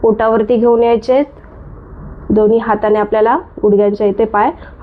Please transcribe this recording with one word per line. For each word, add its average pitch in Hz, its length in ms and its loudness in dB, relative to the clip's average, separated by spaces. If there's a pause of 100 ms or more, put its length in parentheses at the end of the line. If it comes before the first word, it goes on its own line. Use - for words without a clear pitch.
पोटावरती 226 560 0
घेऊन 233 260 2
यायचे, 233 400 2 (1040)
दोन्ही 214 280 2
हाताने 214 420 0
आपल्याला 220 380 0 (240)
गुडघ्यांच्या 208 460 2
इथे 202 180 0
पाय, 220 260 0 (320)